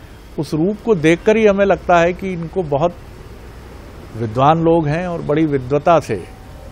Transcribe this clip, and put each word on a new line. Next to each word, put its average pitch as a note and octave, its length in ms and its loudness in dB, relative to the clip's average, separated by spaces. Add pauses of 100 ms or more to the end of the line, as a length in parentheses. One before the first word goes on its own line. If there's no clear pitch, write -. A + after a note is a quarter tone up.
(400)
उस D3+ 140 -8
रूप F#3 320 -2
को A3+ 100 2
देखकर E3+ 420 2
ही A3 80 4
हमें G3 200 4
लगता F3 340 2
है F3 140 2
कि F#3+ 200 -8
इनको E3+ 300 -6
बहुत D3+ 320 -2 (1200)
विद्वान B2+ 400 2
लोग E3 300 2
हैं E3+ 200 -2
और E3+ 140 -8
बड़ी D3 240 0
विद्वता C#3+ 540 2
से G2+ 240 -6 (480)